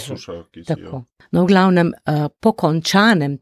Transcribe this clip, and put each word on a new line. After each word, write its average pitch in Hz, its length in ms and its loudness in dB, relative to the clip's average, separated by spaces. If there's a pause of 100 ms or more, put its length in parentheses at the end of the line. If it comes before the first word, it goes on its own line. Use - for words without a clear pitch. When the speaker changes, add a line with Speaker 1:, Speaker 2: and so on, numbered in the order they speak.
Speaker 1:
suša, 127 260 -14 (120)
ki - 140 -20
si - 120 -10
jo 151 60 -4
Speaker 2:
Tako. 135 260 -14 (240)
No, 170 140 0
v 180 60 2
glavnem, 185 540 4
eh, 151 340 -2
po 220 180 0
končanem 165 880 0